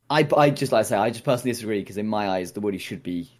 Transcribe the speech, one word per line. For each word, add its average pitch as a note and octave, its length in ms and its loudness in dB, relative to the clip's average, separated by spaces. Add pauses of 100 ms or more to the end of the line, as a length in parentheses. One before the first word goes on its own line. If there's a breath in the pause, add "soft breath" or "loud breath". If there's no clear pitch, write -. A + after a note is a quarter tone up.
(120)
I, D3+ 260 4
I D3 140 6
just, C3+ 220 -2
like A2+ 80 6
I - 20 6
say, G#2+ 160 0
I A2 120 2
just A2 140 -8
personally B2 280 0
disagree, G#2+ 300 -4
'cause F#2 140 -12
in G#2+ 100 -4
my G#2+ 220 -2
eyes, F#2 240 -2
the G#2+ 80 -8
Woody G2+ 180 -2
should - 240 -10
be F2 380 -6